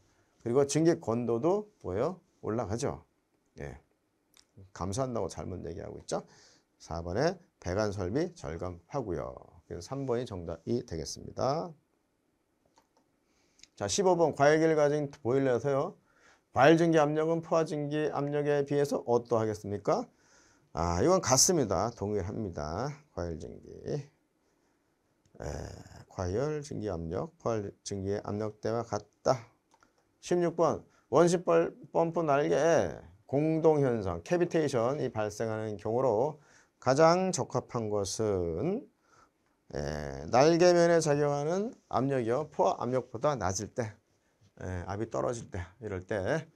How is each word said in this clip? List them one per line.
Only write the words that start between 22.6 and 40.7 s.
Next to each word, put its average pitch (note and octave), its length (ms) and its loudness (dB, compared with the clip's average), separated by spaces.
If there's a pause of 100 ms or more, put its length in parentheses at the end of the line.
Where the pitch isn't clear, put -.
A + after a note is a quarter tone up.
과일 E2+ 260 -6
증기. A1+ 300 -16 (180)
에, D3 220 -6 (2000)
과열 B2+ 520 -4
증기 G#2+ 280 -8
압력, E2+ 500 -6
포화 A2+ 220 -2 (220)
증기의 G2 400 -4
압력대와 A2 600 -4
같다. A2+ 640 -2 (720)
십육 F3 360 0
번 C#3+ 280 2 (260)
원심 F3 340 6
벌-, E3+ 320 2 (160)
펌프 E3 280 2
날개에 D3+ 760 2 (300)
공동현상, C#3 1000 2
캐비테이션이 C#3+ 880 0
발생하는 A2 680 -4
경우로 B2 640 0 (380)
가장 E3 520 4
적합한 A#2+ 580 -4
것은, G#2 960 -2 (880)
에, C#2+ 580 -6
날개면에 E3+ 680 6